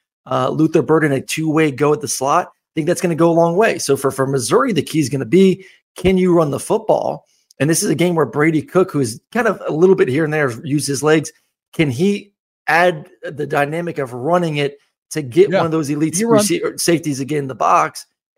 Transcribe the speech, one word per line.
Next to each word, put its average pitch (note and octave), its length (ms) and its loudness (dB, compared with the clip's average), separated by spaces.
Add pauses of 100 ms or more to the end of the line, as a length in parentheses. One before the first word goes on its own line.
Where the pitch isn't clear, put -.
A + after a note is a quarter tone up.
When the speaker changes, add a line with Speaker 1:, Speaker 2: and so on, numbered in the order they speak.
(260)
Speaker 1:
uh, C3 220 -2
Luther D#3 340 2
Burden D3+ 280 2
a C3 100 0
two-way D#3 520 0
go C#3+ 200 0
at D3 80 -2
the C#3 80 -8
slot, D3+ 380 -2
I - 300 -20
think D#3 100 -4
that's F3 140 0
gonna E3+ 160 -2
go E3+ 140 4
a - 20 2
long E3+ 240 2
way. A3 220 2
So C#3 180 0
for, C3+ 160 -2
for C3 160 -2
Missouri, C#3+ 440 0
the C#3+ 100 0
key - 180 -2
is C3 80 0
gonna C3+ 160 -4
be, F#3 400 4 (320)
can F#3 220 2
you F3+ 140 4
run D#3+ 200 2
the C3+ 80 -6
football? E3 680 -2 (340)
And C#3 100 2
this E3 140 0
is G3+ 60 0
a D#3+ 40 0
game E3+ 220 0
where D3+ 100 2
Brady D3 360 0
Cook, F#3 280 -2
who D3+ 80 -4
is B2+ 220 -4 (100)
kind A#3 160 -2
of G3 220 -2
a - 20 -4
little F3 240 4
bit F3 140 2
here D3 160 0
and D3+ 100 -2
there, D3 160 0 (160)
used C#3 220 -2
his C#3 160 -4
legs, D3+ 260 2 (420)
can D#3+ 160 0
he F#3+ 440 -2 (340)
add E3 420 0 (140)
the D3 240 -8
dynamic D3+ 520 -4
of C3 140 -8
running D#3 440 -2
it C#3+ 220 -4 (320)
to D#3 120 -6
get D3 280 2
Speaker 2:
Yeah. F#3+ 80 0
Speaker 1:
one E3+ 80 0
of E3 40 -4
those D#3 180 -2
elite D3+ 280 -2
Speaker 2:
He G#3 80 -2
runs. G#3 260 2
Speaker 1:
receiver, E3 280 -4
safeties D3+ 420 -2
again C#3 240 -4
in - 20 -8
the C3 80 -10
box D#3 520 0 (320)